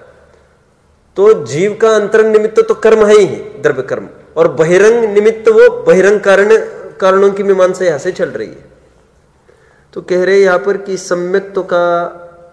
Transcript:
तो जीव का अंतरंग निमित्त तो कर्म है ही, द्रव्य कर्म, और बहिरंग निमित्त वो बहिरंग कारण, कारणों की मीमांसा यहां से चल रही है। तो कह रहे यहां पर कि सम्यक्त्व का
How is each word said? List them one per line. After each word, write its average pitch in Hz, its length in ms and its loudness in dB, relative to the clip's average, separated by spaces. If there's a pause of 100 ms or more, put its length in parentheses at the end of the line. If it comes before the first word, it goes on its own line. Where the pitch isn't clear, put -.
(1160)
तो 190 300 2
जीव 170 360 -4
का 220 140 2
अंतरंग 214 300 0
निमित्त 214 340 2
तो 220 140 0
कर्म 220 320 2
है 214 120 6
ही, 170 180 2
द्रव्य 135 460 -6
कर्म, 110 260 -10 (300)
और 165 100 2
बहिरंग 196 640 2
निमित्त 220 360 0
वो 226 340 4
बहिरंग 190 360 2
कारण, 202 460 2 (320)
कारणों 196 340 2
की 202 120 -6
मीमांसा 185 420 0
यहां 156 140 -2
से 180 120 -6
चल 180 180 -6
रही 113 180 -10
है। - 300 -20 (1160)
तो 190 80 -12
कह 180 220 -4
रहे 190 160 0
यहां 185 200 2
पर 190 180 -4
कि 190 200 -10
सम्यक्त्व 180 680 -6
का 175 500 -4 (400)